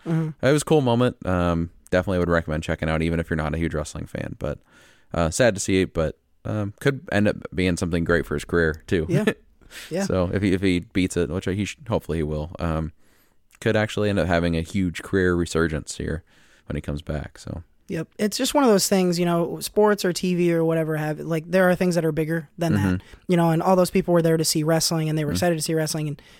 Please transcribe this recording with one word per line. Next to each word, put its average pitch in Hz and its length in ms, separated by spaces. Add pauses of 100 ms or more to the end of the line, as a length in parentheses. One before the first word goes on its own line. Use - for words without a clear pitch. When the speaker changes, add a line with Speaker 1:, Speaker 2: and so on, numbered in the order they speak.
Speaker 1:
Mm-hmm. 160 400
Speaker 2:
it 131 80
was 151 100
a - 20
cool 156 160
moment. 123 440
Um, 87 460 (200)
definitely 90 280
would 87 100
recommend 80 360
checking 80 240
out, 80 140
even 82 180
if 82 100
you're 85 60
not 78 180
a 80 40
huge 82 160
wrestling 78 320
fan. - 340
But, - 180 (560)
uh, 82 160
sad 117 240
to 92 60
see 95 220
it, 85 120
but, 78 240 (260)
um, 107 360
could - 320
end 104 160
up - 80 (180)
being 90 220
something 85 260
great 82 240
for - 80
his 73 100
career 80 440
too. 82 200
Speaker 1:
Yeah. 208 200
Speaker 2:
<laughs> 113 60 (560)
Speaker 1:
Yeah. 185 140
Speaker 2:
So 92 280
if 95 100
he, 95 120
if 92 80
he 90 180
beats 90 380
it, 82 100
which 87 160
he 98 220
sh-, - 100 (100)
hopefully 82 340
he - 20
will, 76 360
um, 80 320 (680)
could 110 160
actually 107 320
end 101 100
up 80 80
having 85 300
a 80 60
huge 90 400
career 90 320
resurgence 82 640
here 78 260 (420)
when 76 80
he 73 60
comes 73 220
back. - 360
So. 71 240 (260)
Speaker 1:
Yep. 165 280
It's 208 220
just 262 160
one 294 100
of 240 60
those 196 180
things, 180 300
you 175 80
know, 170 340
sports 208 460
or 175 80
T 180 220
V 170 180
or 165 100
whatever 160 320
have, 151 240
like, 160 300
there 185 180
are 180 60
things 180 220
that 165 100
are 160 60
bigger 156 440
than 165 200
that, 98 40
Speaker 2:
Mm-hmm. 92 460
Speaker 1:
you 180 100
know, 170 140
and 165 120
all 185 140
those 180 140
people 180 240
were 170 80
there 165 160
to 160 60
see 156 180
wrestling, 160 480
and 156 80
they 156 80
were 147 60
Speaker 2:
Mm-hmm. - 40
Speaker 1:
excited 175 200
to 151 60
see 165 120
wrestling, 156 340
and 143 140 (180)